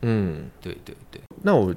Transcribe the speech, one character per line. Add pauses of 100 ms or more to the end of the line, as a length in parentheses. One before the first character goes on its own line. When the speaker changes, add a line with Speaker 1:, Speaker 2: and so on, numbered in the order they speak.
Speaker 1:
嗯。 (160)
Speaker 2:
对，
对， (140)
对。 (220)
Speaker 1:
那
我